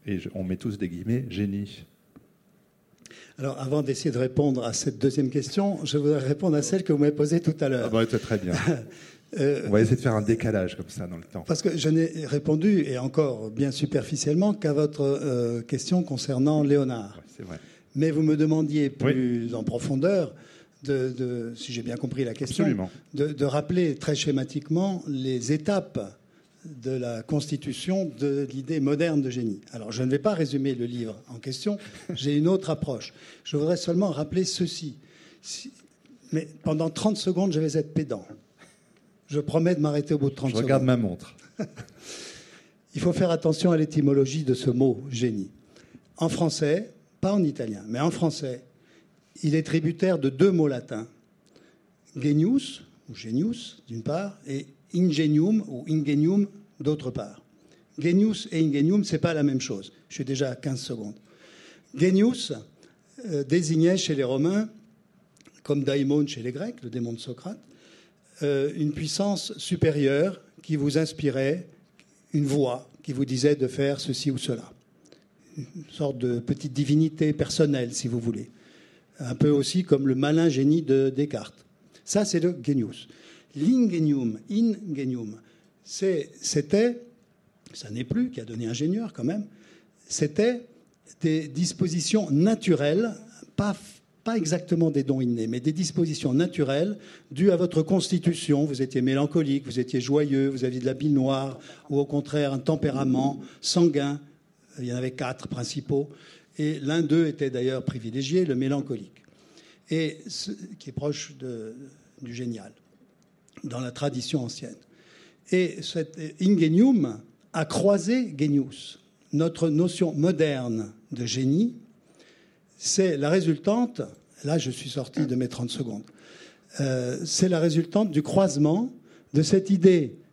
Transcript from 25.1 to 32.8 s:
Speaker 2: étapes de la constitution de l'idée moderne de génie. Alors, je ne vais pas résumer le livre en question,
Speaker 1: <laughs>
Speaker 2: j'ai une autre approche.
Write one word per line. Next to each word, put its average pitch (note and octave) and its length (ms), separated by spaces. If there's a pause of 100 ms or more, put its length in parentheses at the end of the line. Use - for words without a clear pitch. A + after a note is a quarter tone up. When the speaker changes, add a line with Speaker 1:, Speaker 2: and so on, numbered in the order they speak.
Speaker 2:
étapes D3+ 680 (480)
de C3 240
la A#2+ 320
constitution D3+ 960
de C#3 320
l'idée C3+ 280
moderne D3 420
de C3 80
génie. A2+ 320 (120)
Alors, A2 180
je A2+ 100
ne B2+ 80
vais C#3 80
pas G#3 160
résumer C#3 400
le A#2+ 120
livre A#2+ 420
en B2+ 100
question, E3 400 (180)
Speaker 1:
<laughs> - 200
Speaker 2:
j'ai C#3+ 200
une D3+ 120
autre F#3 240
approche. C3 420 (300)